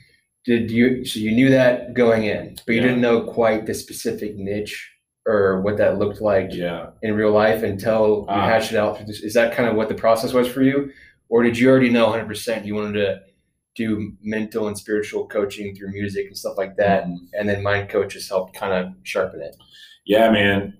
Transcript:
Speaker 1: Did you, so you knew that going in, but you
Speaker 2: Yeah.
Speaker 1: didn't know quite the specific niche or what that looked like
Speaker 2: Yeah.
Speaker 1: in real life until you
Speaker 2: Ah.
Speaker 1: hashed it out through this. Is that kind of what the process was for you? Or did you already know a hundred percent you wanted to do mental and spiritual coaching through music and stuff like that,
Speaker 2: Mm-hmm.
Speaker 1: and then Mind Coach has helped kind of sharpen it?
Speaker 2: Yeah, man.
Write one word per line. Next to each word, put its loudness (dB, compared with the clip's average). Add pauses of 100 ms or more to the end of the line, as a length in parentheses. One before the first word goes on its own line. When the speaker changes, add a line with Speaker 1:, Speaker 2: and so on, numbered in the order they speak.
(440)
Speaker 1:
Did 0
you, 2
so -8
you -2
knew 4
that 2
going 4
in, -6 (100)
but 0
you 2
Speaker 2:
Yeah. 4
Speaker 1:
didn't 0
know 2
quite 0
the -4
specific -8
niche -8 (360)
or 4
what 0
that 4
looked -2
like 2
Speaker 2:
Yeah. -6 (120)
Speaker 1:
in -2
real 2
life 4
until 0
you -2
Speaker 2:
Ah. 0
Speaker 1:
hashed 0
it 0
out 0
through -14
this. -14
Is -6
that 2
kind 0
of 0
what 0
the -4
process 0
was 2
for -2
you? 2 (380)
Or 4
did 2
you 4
already 6
know 4
a 4
hundred -4
percent -6
you -6
wanted -4
to 0 (540)
do -4 (100)
mental -4
and -8
spiritual -4
coaching -6
through -12
music -6
and -16
stuff -8
like -4
that, 2
Speaker 2:
Mm-hmm. -10 (140)
Speaker 1:
and -2
then -2
Mind -2
Coach -2
has -14
helped -4
kind -6
of -4 (100)
sharpen -6
it? -14 (500)
Speaker 2:
Yeah, 6
man. 2